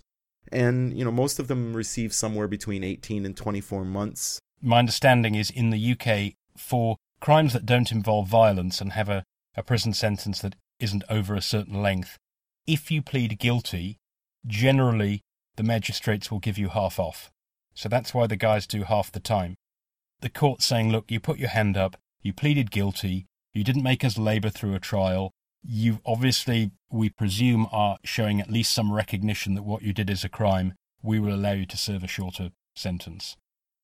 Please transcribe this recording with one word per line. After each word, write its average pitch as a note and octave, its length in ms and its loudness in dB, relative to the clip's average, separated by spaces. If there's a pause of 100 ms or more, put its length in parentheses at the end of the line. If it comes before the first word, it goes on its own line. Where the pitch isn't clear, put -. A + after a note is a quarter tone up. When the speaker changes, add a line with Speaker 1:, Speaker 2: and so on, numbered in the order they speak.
(520)
Speaker 1:
And, B2 460 2
you B2 60 -4
know, A#2 80 -2
most B2+ 260 0
of C#3 100 -4
them A#2+ 280 -2
received A2+ 380 -4
somewhere G#2+ 340 -2
between G2+ 360 -6
eighteen G2 420 -6
and G2 120 -8
twenty-four G2+ 480 -6
months. G2+ 540 -4 (200)
Speaker 2:
My A#2+ 200 4
understanding A#2+ 560 4
is G#2+ 160 -2
in A#2 180 0
the A2 80 0
U A#2+ 180 2
K, G2+ 380 0 (240)
for A2+ 400 -2 (220)
crimes D3+ 340 6
that A2 140 -2
don't B2 240 4
involve G#2+ 360 0
violence G2 540 4
and G2 120 -6
have G#2 140 -2
a, G2 160 -2 (320)
a G#2+ 60 -6
prison A2+ 320 0
sentence G#2 460 -2
that G2 160 -6 (240)
isn't G2+ 280 -2
over G#2+ 280 0
a F#2 80 -2
certain G#2 400 -2
length, F#2 340 0 (480)
if D#3+ 240 0
you D3+ 140 0
plead A#2 340 -2
guilty, G#2+ 600 -2 (500)
generally A2 720 4 (360)
the A2 60 -2
magistrates A2 680 0
will G#2 80 -4
give G#2 180 -4
you G2 120 0
half F#2+ 300 0
off. - 300 -6 (460)
So - 120 -8
that's A#2+ 280 -2
why A#2+ 100 4
the G#2+ 100 0
guys G#2+ 300 2
do G#2 180 -4
half G#2 280 0
the F#2+ 80 -10
time. F#2 340 -2 (680)
The B2 80 -4
court's - 360 0
saying, A2 260 2
"Look, A2 200 0
you A2+ 80 0
put - 180 -4
your B2+ 120 -4
hand G#2 280 2
up, F#2+ 180 0 (280)
you G2 100 -2
pleaded C#3+ 380 2
guilty, G2 560 -2 (260)
you G#2 100 0
didn't C3 200 2
make C3 200 0
us A2+ 140 2
labour G#2+ 320 0
through G2+ 240 -4
a F#2+ 60 -2
trial, F#2+ 520 0 (320)
you A2+ 420 0
obviously, A#2 640 0 (180)
we A2 200 2
presume, A2 600 2
are G#2 320 0
showing G#2 380 0
at - 80 -6
least A2+ 240 0
some G#2 180 0
recognition G#2 640 -2
that G2+ 80 -2
what G#2 220 -6
you G#2 100 0
did G2+ 160 -2
is G2 140 -2
a G2+ 60 -4
crime, F#2+ 440 0 (300)
we A2 160 0
will G#2 140 0
allow G2+ 180 0
you F#2+ 160 -2
to F#2+ 100 -10
serve G2 260 -4
a F#2 40 -6
shorter F2+ 420 -8 (260)
sentence." F2+ 600 -8 (460)